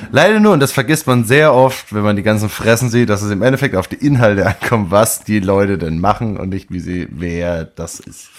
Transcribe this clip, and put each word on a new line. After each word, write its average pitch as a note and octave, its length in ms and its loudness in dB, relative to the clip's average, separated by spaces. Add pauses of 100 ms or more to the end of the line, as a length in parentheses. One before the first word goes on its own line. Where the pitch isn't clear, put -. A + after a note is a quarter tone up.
(100)
leider G3+ 300 4
nur, G#3 140 6
und C#3+ 60 4
das C3+ 120 2
vergisst C#3+ 340 -2
man B2 180 2
sehr C#3+ 280 4
oft, C3 420 2
wenn G#2 80 -2
man G#2 140 0
die G2+ 60 -4
ganzen G#2+ 260 0
Fressen A2+ 400 0
sieht, A#2 220 2
dass G2 100 0
es G#2 100 -4
im G2 120 -2
Endeffekt C3 340 0
auf F#2 120 -2
die - 80 -10
Inhalte A#2 500 2
ankommt, G2 440 -2
was G#2 320 2
die G#2+ 180 -2
Leute G2 360 0
denn D#2+ 240 -4
machen G#2 380 -2
und F#2+ 100 -8
nicht, F#2+ 240 -10
wie F2+ 80 -8
sie, F2 300 -8
wer E2+ 560 -6
das - 340 -14
ist. - 380 -20